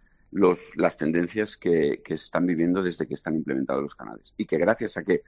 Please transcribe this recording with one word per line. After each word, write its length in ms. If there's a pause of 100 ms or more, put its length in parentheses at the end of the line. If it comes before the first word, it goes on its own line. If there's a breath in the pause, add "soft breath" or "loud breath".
(320)
los, 440
las 200
tendencias 600
que, 480
que 100
están 320
viviendo 360
desde 240
que 80
están 220
implementados 460
los 120
canales. 420
Y 80
que 140
gracias 380
a 80
que 240